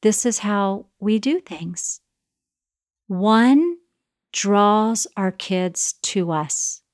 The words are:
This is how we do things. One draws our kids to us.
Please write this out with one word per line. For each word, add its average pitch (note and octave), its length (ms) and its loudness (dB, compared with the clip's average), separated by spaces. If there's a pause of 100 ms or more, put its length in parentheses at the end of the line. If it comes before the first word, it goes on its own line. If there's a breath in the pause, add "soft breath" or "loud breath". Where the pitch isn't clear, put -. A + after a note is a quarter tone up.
This G#3+ 240 0
is A#3 140 -2
how G3+ 460 -2 (140)
we G#3+ 180 0
do C4+ 220 0
things. F3 600 -10 (1040)
One A#3 720 4 (560)
draws G#3 760 2 (100)
our F#3+ 160 -2
kids F#3 720 -4
to F3 280 -2
us. - 520 -4 (100)